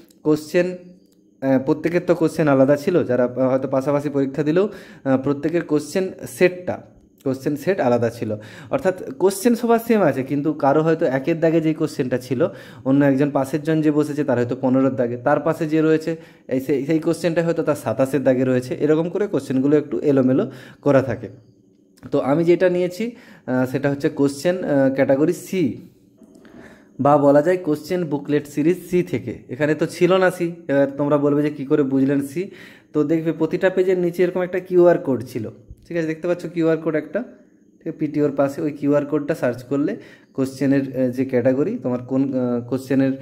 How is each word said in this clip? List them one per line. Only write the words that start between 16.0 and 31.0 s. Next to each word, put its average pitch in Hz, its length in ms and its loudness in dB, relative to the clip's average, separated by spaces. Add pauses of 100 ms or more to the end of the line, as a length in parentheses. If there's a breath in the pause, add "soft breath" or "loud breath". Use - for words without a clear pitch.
এই 131 120 -2
সেই, 135 260 -2
সেই 160 120 2
কোশ্চেনটা 165 460 -2
হয়তো 160 180 -2
তার 147 120 0
সাতাশের 131 500 -2
দাগে 131 200 2
রয়েছে। 127 300 0
এরকম 156 340 2
করে 196 180 -4
কোশ্চেনগুলো 139 500 0
একটু - 240 -2
এলোমেলো 135 500 2 (320 loud breath)
করা 139 200 4
থাকে। 104 260 -6 (840)
তো 143 100 0
আমি 156 240 0
যেটা 175 240 4
নিয়েছি, 180 480 -4 (300 loud breath)
আহ, 127 240 0
সেটা 143 200 -2
হচ্ছে 139 180 -2
কোশ্চেন, 151 560 0
আহ, 135 300 2
ক্যাটাগরি 139 380 2
সি, 170 580 -4 (1120 loud breath)
বা 143 180 6
বলা 143 240 6
যায় 185 140 2
কোশ্চেন 180 480 -2
বুকলেট 147 420 -2
সিরিজ 165 320 0 (120)
সি 180 120 2
থেকে। 110 360 -6 (100)
এখানে 147 260 0
তো 160 120 -2
ছিল 180 300 2
না 185 140 4
সি, 175 220 -4 (160)
এবার 139 220 4
তোমরা 143 280 0